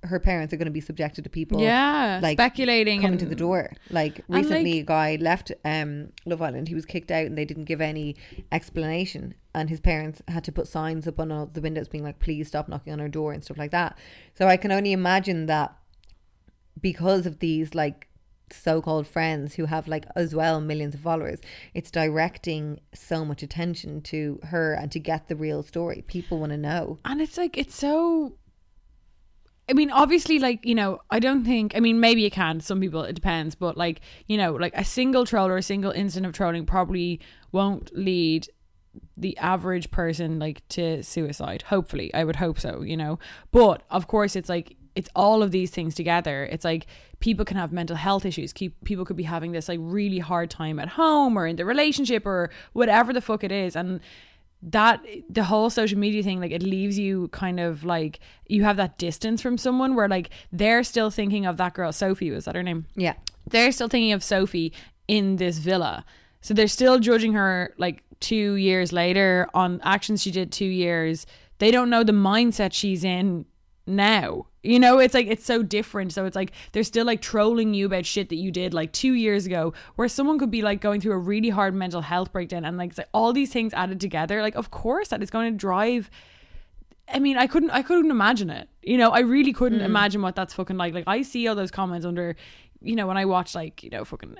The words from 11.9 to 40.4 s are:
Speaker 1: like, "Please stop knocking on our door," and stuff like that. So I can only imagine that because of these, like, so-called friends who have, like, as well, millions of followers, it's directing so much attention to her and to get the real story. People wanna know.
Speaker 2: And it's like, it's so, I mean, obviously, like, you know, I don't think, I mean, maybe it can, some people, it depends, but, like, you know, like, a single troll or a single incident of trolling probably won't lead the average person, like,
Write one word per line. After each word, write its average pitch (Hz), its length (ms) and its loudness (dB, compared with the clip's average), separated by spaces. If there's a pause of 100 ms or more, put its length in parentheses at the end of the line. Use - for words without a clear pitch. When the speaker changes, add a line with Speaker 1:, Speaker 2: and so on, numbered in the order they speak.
Speaker 1:
like, 147 160 -12
"Please 151 280 -4
stop 151 220 -6
knocking 151 240 -10
on 147 80 -8
our 147 80 -6
door," 151 240 -4
and 147 100 -12
stuff 143 140 -14
like 147 140 -8
that. 170 260 -2 (380)
So 190 120 4
I 185 80 8
can 196 160 -2
only 202 200 2
imagine 185 560 0
that 151 280 0 (1040)
because 180 460 0
of 160 140 -8
these, 156 340 -2
like, 151 340 -4 (440)
so-called 160 560 -2
friends 156 480 -4
who 165 100 -4
have, 156 220 -4
like, 156 180 -6 (100)
as 170 180 -2
well, 160 280 0
millions 151 340 -4
of 143 60 -14
followers, 156 380 -4 (340)
it's - 180 -10
directing 156 880 -2 (140)
so 160 320 -6
much 147 180 -8
attention 156 580 -6
to 151 420 -6
her 160 300 0
and 147 180 -6
to 165 80 -6
get 160 280 -6
the 156 80 -4
real 151 280 -4
story. - 440 -6
People 170 320 -6
wanna 151 180 -4
know. 156 460 -4
Speaker 2:
And 277 160 -4
it's 311 180 -4
like, 349 200 -4
it's - 180 -6
so, 311 640 0 (1300)
I 262 40 2
mean, 285 180 4
obviously, 302 480 4
like, 247 260 0
you 233 100 2
know, 196 240 0 (100)
I 220 100 0
don't 262 240 2
think, 220 320 0
I 220 60 2
mean, 226 180 4
maybe 226 260 6
it 196 60 2
can, 160 300 -2
some 190 180 -2
people, 160 240 -2
it 101 120 -8
depends, 165 380 -2
but, 175 220 -4
like, 170 240 -4 (280)
you 214 100 0
know, 180 160 2
like, 165 240 -4
a 202 80 -2
single 254 400 2
troll 202 240 2
or 185 80 2
a 190 60 -2
single 196 280 -2
incident 190 360 -4
of 165 60 -8
trolling 170 320 -2
probably 175 540 -2 (320)
won't 196 420 -2
lead 170 540 0 (680)
the 185 220 -6
average 175 520 -2
person, 165 480 -2
like, 151 300 -6